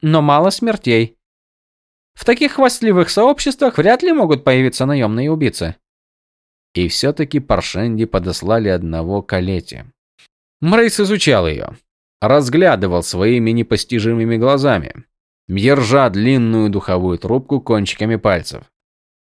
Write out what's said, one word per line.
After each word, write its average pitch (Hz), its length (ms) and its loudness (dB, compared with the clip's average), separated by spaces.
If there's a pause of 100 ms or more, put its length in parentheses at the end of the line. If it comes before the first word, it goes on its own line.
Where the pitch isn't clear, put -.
но 156 180 2
мало 147 300 4
смертей. 123 640 0 (960)
В - 100 -18
таких 240 280 0
хвастливых 220 580 2
сообществах 262 680 0
вряд 220 240 2
ли 359 100 2
могут 180 320 0
появиться 131 400 0
наемные 131 460 -2
убийцы». 117 460 -4 (1000)
И 87 140 0
все-таки 143 500 -2
Паршенди 110 680 -2
подослали 95 640 -2
одного 87 540 -4
к - 120 -14
Алете. 92 520 -6 (760)
Мрейс 214 400 2
изучал 165 460 2
ее, 67 280 -6 (460)
разглядывал 123 800 2
своими 113 480 0
непостижимыми 113 880 -2
глазами, 131 680 0 (440)
держа 123 600 2
длинную 113 640 2
духовую 92 480 -2
трубку 131 420 -2
кончиками 107 560 -2
пальцев. 98 480 -2 (580)